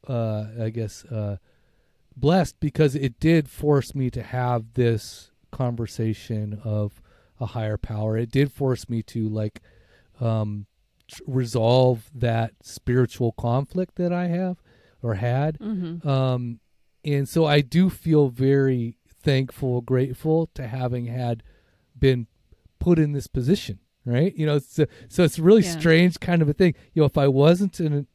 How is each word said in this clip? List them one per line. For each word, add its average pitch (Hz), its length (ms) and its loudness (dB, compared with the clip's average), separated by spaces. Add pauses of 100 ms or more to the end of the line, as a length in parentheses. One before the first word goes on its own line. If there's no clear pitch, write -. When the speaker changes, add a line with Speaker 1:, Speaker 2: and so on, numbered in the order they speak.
Speaker 1:
uh, 110 400 -4 (140)
I 113 80 -4
guess, 113 380 -8
uh, 104 320 -6 (760)
blessed 151 440 0
because 147 340 0
it 135 240 -4
did 160 300 2
force 147 460 0
me 131 160 -4
to 120 120 -10
have 123 520 -4
this 117 560 -2 (200)
conversation 110 1120 -6
of 107 360 -4 (400)
a 120 60 -6
higher 107 300 -6
power. 110 400 -4
It 117 140 -4
did 139 220 0
force 131 360 -4
me 113 160 -4
to, 110 240 -6
like, 107 320 -6 (600)
um, 107 460 -4 (420)
tr-, - 180 -20
resolve 123 880 2
that 113 380 -2 (100)
spiritual 123 680 -2
conflict 135 640 -4
that 175 160 -2
I 175 160 -4
have 180 340 -4 (400)
or 117 120 -2
had. 127 440 -2
Speaker 2:
Mm-hmm. 175 500 -8
Speaker 1:
Um, 127 520 -2 (440)
and 143 240 -2
so 165 160 2
I 147 160 4
do 165 300 2
feel 151 380 2
very 127 680 0 (120)
thankful, 131 720 -2
grateful 131 760 -2
to 131 140 -10
having 123 380 -6
had 120 360 -6 (560)
been 123 300 2 (500)
put 175 200 4
in 147 140 2
this 139 140 -6
position, 131 540 -2 (240)
right? 127 320 0
You 156 100 -2
know, 147 100 2
it's, - 220 -4
uh, 151 80 4 (220)
so - 160 2
it's - 140 0
really 185 260 8
Speaker 2:
Yeah. 165 140 -4
Speaker 1:
strange 165 420 4
kind 175 220 0
of 147 60 2
a 147 40 0
thing. 180 220 4 (200)
You 160 80 4
know, 147 40 6
if 135 120 0
I 139 80 4
wasn't 165 540 4
an 147 340 -2